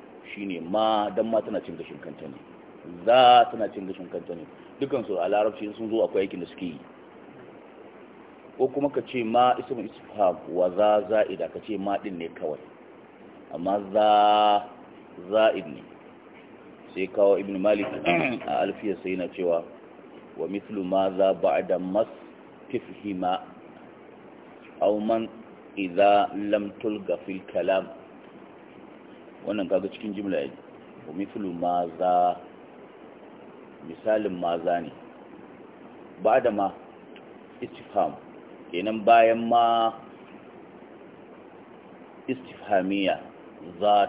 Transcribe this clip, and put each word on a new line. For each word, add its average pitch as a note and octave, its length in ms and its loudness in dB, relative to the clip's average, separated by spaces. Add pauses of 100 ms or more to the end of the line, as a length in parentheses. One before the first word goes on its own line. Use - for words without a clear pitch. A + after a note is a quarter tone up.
(340)
shine G2 280 -8
ma, G#2 480 0
dan A2 200 -2
ma A2 120 0
tana G#2+ 200 -4
cin E2+ 160 -12
gashin - 220 -14
kanta D#2 280 -14
ne. C#2 100 -16 (680)
Za B2 440 10
tana A2+ 240 -4
cin G2 140 -10
gashin F#2+ 200 -12
kanta F2 280 -10
ne. D#2+ 100 -14 (340)
Dukansu A#2+ 380 -2
a E2+ 100 0
larabci G#2 480 0
sun A2+ 140 -8
zo G#2+ 160 2
akwai G2 220 0
aikin F#2+ 140 -10
da E2 60 -10
suke - 180 -10
yi. D#2 140 -8 (1800)
Ko C3 100 2
kuma C#3+ 220 -2
ka C3 120 -4
ce A#2+ 220 -4
ma B2 340 4
ismu C3 240 -8
istifham G2+ 560 -2 (100)
wa F2+ 220 0
za G#2 400 4
za'ida, G2 400 0
ka - 100 -12
ce - 160 -10
ma G2 220 -4
din G2 200 -10
ne E2 120 -8
kawai. E2+ 300 -8 (960)
Amma F#2+ 260 -2 (100)
za G#2+ 200 4 (1200)
za'id G#2 340 2
ne. C#2+ 160 -14 (1080)
Sai F#2 180 -6
kawo G2+ 300 4
Ibn G2 200 -6
Malik G2+ 300 2
<clears throat> D#3 600 -2
a - 160 0
alfiyar G2 360 -4
sai F#2 120 -6
yana F2+ 160 -4
cewa, E2+ 360 -2 (760)
"Wa E2 100 -6
mithlu G2+ 360 -6
ma F#2+ 280 2
za F#2+ 240 4
ba'da F#2 420 0
mastifhima, F#2 1700 -6 (1300)
aw G#2 200 2
man A2 300 0 (460)
idza G2 600 4
lam G#2 440 -2
tulga G2 480 -6
fil F#2+ 200 -10
kalam." F#2+ 420 -2 (1500)
Wannan G2+ 260 -6
kaga F#2+ 240 -2
cikin G#2 240 -10
jimla G2 220 -4
yake. C#2 180 -6 (460)
Wa D#2 120 -16
mithlu F#2+ 380 -8
ma F2 320 -2 (160)
za, F2+ 400 2 (1400)
misalin F#2+ 580 -2
ma E2+ 180 0
za F2 220 0
ne. D#2 120 -10 (1300)
Ba'da A#2 260 4
ma G2+ 220 -2 (840)
istifham. - 580 -4 (500)
Kenan G#2 400 -4
bayan A#2 400 6
ma A#2 460 2 (2250)
istifhamiya F#2+ 920 -2 (600)
za G#2 300 4